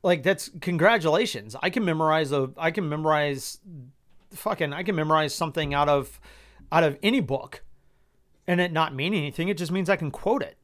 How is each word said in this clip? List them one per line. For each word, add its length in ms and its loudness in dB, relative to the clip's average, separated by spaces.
Like, 220 0
that's, 260 0
congratulations. 1000 2
I 80 0
can 140 0
memorize 480 2
a, 260 0
I 140 0
can 160 -4
memorize, 720 0
fucking, 400 -4
I 120 -6
can 120 -2
memorize 400 2
something 380 -2
out 160 4
of, 300 0
out 120 4
of 200 0
any 160 2
book 440 -6
and 140 2
it 100 0
not 240 0
mean 180 -2
anything. 360 -2
It 80 -2
just 140 -4
means 180 -2
I 60 4
can 160 -4
quote 300 -2
it. 220 -10